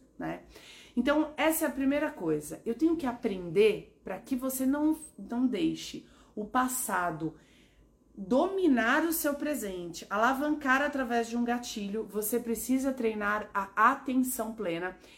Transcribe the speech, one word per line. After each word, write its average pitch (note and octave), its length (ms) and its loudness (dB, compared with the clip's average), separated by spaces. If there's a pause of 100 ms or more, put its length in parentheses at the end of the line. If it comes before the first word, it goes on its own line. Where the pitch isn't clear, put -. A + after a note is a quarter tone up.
(180)
né? - 260 -8 (520)
Então, D4 400 2
essa D#4 300 2
é - 20 2
a B3+ 40 -2
primeira C#4+ 380 0
coisa. D#3+ 560 -4
Eu A#3 80 0
tenho D#4+ 220 2
que D4+ 100 -2
aprender G3 1000 0
pra F#3+ 140 -6
que - 180 -6
você C4 300 -2
não, D4+ 320 2 (200)
não A#3+ 280 -2
deixe E3 600 -2 (280)
o G#3 100 -6
passado F3+ 920 -2 (840)
dominar C4+ 840 2
o E4+ 80 2
seu D4+ 220 0
presente, G#3 760 -6
alavancar C4 720 2
através B3 460 0
de A3+ 80 -6
um A#3+ 80 0
gatilho, A3 640 -4
você G#3 340 -2
precisa B3+ 540 0
treinar G#3+ 600 -2
a G#3+ 380 4
atenção B3+ 640 0
plena F3+ 440 -4 (200)